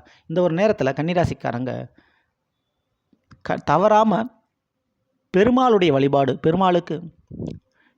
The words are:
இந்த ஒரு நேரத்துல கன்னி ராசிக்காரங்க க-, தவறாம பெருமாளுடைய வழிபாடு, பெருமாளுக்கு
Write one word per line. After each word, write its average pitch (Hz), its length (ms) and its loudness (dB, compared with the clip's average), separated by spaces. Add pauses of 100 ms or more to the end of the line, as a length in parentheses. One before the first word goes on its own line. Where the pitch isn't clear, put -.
(280)
இந்த 165 160 -4
ஒரு 160 160 0
நேரத்துல 202 380 0
கன்னி 170 180 -2
ராசிக்காரங்க 131 560 -4 (1700)
க-, - 240 -6
தவறாம 214 540 2 (1080)
பெருமாளுடைய 220 580 4
வழிபாடு, 139 400 2 (140)
பெருமாளுக்கு 175 500 0 (1000)